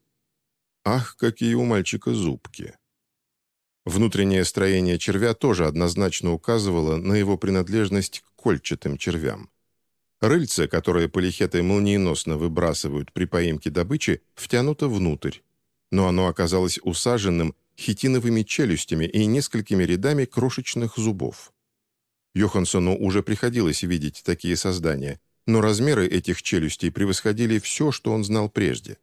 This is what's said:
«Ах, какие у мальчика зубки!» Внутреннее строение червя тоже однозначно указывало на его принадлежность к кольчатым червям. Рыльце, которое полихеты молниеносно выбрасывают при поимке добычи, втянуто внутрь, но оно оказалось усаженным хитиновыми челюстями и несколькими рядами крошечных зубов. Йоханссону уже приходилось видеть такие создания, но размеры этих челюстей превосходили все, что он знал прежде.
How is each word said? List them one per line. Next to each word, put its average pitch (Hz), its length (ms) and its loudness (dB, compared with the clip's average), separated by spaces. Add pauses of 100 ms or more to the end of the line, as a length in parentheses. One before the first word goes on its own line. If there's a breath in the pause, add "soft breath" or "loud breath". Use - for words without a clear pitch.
(840)
«Ах, 117 320 0
какие 117 380 0
у 123 100 0
мальчика 110 480 0
зубки!» 85 600 -6 (1120)
Внутреннее 98 560 2
строение 92 540 2
червя 107 340 0
тоже 92 340 2
однозначно 85 680 0
указывало 85 640 0
на 92 180 0
его 101 240 2
принадлежность 95 840 0
к - 220 -20
кольчатым 71 560 -2
червям. 71 500 -4 (720)
Рыльце, 117 480 2
которое 85 400 0
полихеты 90 540 0
молниеносно 95 760 0
выбрасывают 78 800 -2
при 90 100 -2
поимке 85 460 -2
добычи, 90 500 -2 (140)
втянуто 143 540 -2
внутрь, 85 500 -2 (520)
но 95 160 4
оно 90 200 2
оказалось 90 560 0
усаженным 92 720 0 (240)
хитиновыми 117 640 0
челюстями 82 640 0
и 107 180 2
несколькими 107 600 0
рядами 131 420 0
крошечных 120 720 -4
зубов. 98 560 -4 (800)
Йоханссону 92 600 2
уже 98 280 0
приходилось 117 600 0
видеть 76 380 -4
такие 87 360 -2
создания, 78 600 -2 (280)
но 110 160 4
размеры 107 440 2
этих 87 360 -2
челюстей 80 480 -2
превосходили 107 680 0
все, 151 320 -2
что - 220 -4
он 110 100 0
знал 104 280 0
прежде. 69 520 -2